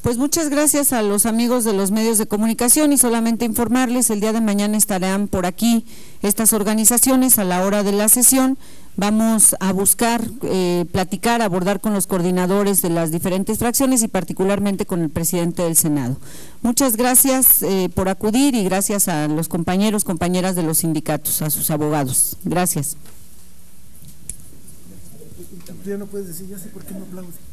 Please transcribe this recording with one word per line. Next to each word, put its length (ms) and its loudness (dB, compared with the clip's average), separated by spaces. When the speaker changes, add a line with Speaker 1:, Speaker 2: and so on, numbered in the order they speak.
Speaker 1:
Pues 160 0
muchas 320 0
gracias 440 2
a 80 2
los 240 2
amigos 380 2
de 100 2
los 180 2
medios 260 2
de 100 0
comunicación 680 2
y 40 4
solamente 480 2
informarles, 640 2
el 120 0
día 100 2
de 100 0
mañana 360 0
estarán 500 0
por 180 -2
aquí 400 0
estas 320 2
organizaciones 840 4
a 40 2
la 220 2
hora 180 2
de 80 2
la 160 2
sesión. 500 4
Vamos 640 2
a 140 0
buscar, 500 2
eh, 480 0
platicar, 500 0
abordar 400 0
con 120 0
los 140 0
coordinadores 760 2
de 80 0
las 220 2
diferentes 460 0
fracciones 440 2
y 60 2
particularmente 760 0
con 160 -2
el 80 0
presidente 540 -2
del 120 0
Senado. 420 2
Muchas 340 2
gracias, 680 2
eh, 320 0
por 140 0
acudir 480 2
y 80 2
gracias 440 0
a 200 0
los 220 -2
compañeros, 540 0
compañeras 520 0
de 80 0
los 160 0
sindicatos, 640 -2
a 80 -2
sus 200 -2
abogados. 720 0
Gracias. 540 -2
Speaker 2:
Ya 120 -6
no 80 -8
puedes 220 -8
decir, 200 -12
ya 100 -12
sé 120 -12
por 140 -12
qué 100 -12
no 100 -10
aplaudes. 500 -12